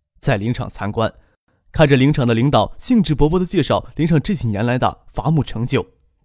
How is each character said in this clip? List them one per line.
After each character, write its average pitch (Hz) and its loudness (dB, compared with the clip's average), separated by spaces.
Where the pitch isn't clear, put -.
在 135 0
林 107 -2
场 113 -6
参 101 -8
观， 110 -2
看 156 6
着 135 4
林 135 4
场 135 0
的 120 2
领 117 2
导 120 0
兴 240 2
致 156 -2
勃 147 4
勃 175 0
地 180 0
介 175 -2
绍 - -2
林 - 0
场 160 2
这 202 -2
几 117 -4
年 107 -2
来 123 0
的 - -4
伐 107 -4
木 156 2
成 - -6
就， - -4